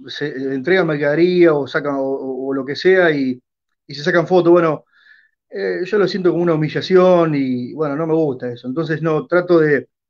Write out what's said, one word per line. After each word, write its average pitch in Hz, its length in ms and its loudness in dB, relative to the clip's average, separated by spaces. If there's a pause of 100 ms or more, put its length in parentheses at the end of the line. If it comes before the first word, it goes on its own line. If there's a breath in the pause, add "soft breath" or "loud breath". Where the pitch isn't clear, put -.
se, 147 220 -8
eh, 135 260 -6
entregan 175 320 0
mercadería 160 680 2
o 139 120 -2
sacan, 143 280 -4
o, 135 80 -4
o, 135 460 -6
o 135 60 -4
lo 135 100 -4
que 139 120 -8
sea 180 340 4
y, 131 300 -2 (460)
y 143 80 -16
se 143 80 -14
sacan 165 240 0
fotos. 170 260 4
Bueno, 165 320 2 (640 soft breath)
eh, 190 360 -6
yo 208 140 -2
lo 190 80 2
siento 180 240 0
como 165 120 0
una 170 120 0
humillación 165 800 2
y, 127 400 -2
bueno, 143 220 -4
no 160 100 -4
me 160 80 -2
gusta 127 380 -2
eso. 123 160 -14
Entonces, 151 340 -6
no, 156 240 -2
trato 175 320 2
de, 147 300 2 (220)